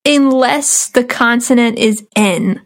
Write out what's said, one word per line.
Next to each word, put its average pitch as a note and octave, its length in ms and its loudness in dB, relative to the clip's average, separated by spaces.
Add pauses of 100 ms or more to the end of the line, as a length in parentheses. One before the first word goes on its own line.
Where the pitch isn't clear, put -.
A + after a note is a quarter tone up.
Unless C#4 840 0
the B3 140 0
consonant A#3+ 720 0
is A3 260 0 (120)
N, F#3+ 500 0